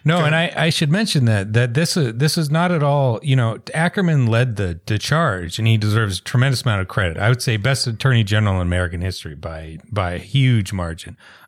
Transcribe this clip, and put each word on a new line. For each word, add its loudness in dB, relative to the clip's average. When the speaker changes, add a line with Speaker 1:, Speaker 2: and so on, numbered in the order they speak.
Speaker 1:
No, 2
Speaker 2:
go 2
Speaker 1:
and 2
Speaker 2:
ahead. 0
Speaker 1:
I, 0
I 2
should 0
mention 0
that, 2
that 2
this 0
is, 0
this 0
is -2
not 2
at 0
all, 2
you 2
know, 0
Ackerman 2
led 2
the, -4
the 0
charge -2
and 0
he 6
deserves 0
a -16
tremendous 0
amount 0
of -4
credit. -2
I 2
would 2
say -2
best 0
attorney 2
general 2
in 0
American -2
history -8
by, -12
by -4
a -6
huge 0
margin. -8